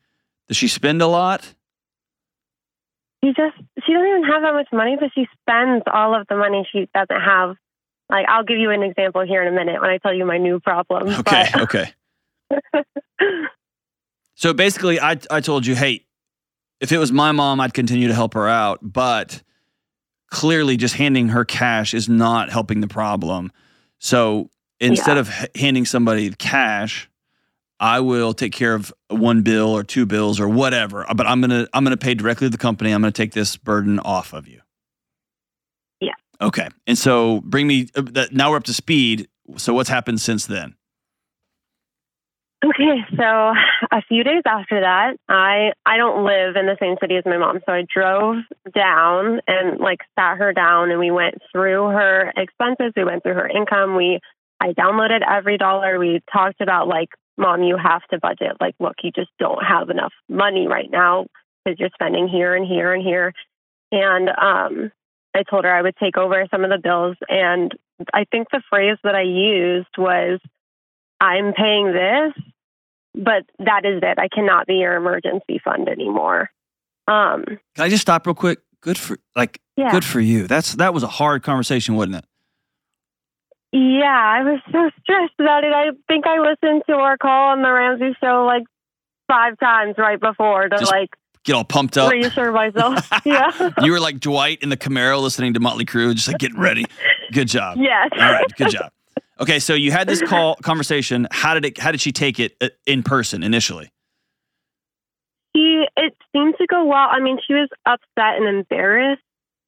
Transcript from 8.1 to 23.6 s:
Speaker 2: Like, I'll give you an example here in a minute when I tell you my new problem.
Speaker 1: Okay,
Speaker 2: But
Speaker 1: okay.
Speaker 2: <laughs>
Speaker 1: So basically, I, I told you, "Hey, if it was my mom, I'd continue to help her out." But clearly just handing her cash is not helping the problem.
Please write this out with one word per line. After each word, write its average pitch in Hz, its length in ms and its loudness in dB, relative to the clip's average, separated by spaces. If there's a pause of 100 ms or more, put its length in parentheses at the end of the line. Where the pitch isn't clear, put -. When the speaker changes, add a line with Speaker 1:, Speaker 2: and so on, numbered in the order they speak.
Speaker 2:
Like, 196 160 0
I'll 220 160 2
give 226 140 -2
you 220 140 2
an 202 100 0
example 190 420 -2
here 185 200 0
in 180 40 0
a 180 80 0
minute 170 240 -2
when 185 120 2
I 185 80 0
tell 202 120 -2
you 185 140 -2
my 175 140 -2
new 180 200 0
problem. 180 500 -2 (100)
Speaker 1:
Okay, 208 340 2
Speaker 2:
But 269 80 0
Speaker 1:
okay. - 320 -4 (560)
Speaker 2:
<laughs> 302 960 -4 (880)
Speaker 1:
So 165 180 0
basically, 185 480 0
I, 151 160 0 (120)
I 156 120 -2
told 143 240 -2
you, 127 100 0
"Hey, 127 300 -2 (720)
if 131 120 -4
it 170 60 2
was 151 140 0
my 147 220 2
mom, 139 260 0
I'd 127 140 -2
continue 123 340 0
to 117 60 0
help 113 220 -2
her 107 120 0
out." 107 340 0
But 113 600 -4 (880)
clearly 151 460 2
just 120 180 -2
handing 131 340 2
her 120 140 2
cash 113 500 -2
is 110 140 -2
not 113 420 2
helping 107 320 -4
the 104 60 -4
problem. 95 640 -4 (460)